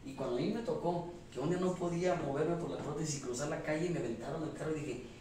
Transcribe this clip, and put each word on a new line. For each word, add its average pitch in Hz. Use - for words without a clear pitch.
Y 135
cuando 120
a 135
mí 185
me 226
tocó 170
que 123
un 151
día 180
no 180
podía 175
moverme 156
por 135
la -
prótesis 147
y -
cruzar 123
la 156
calle, 160
me 156
aventaron 156
el -
carro 156
y 147
dije, 123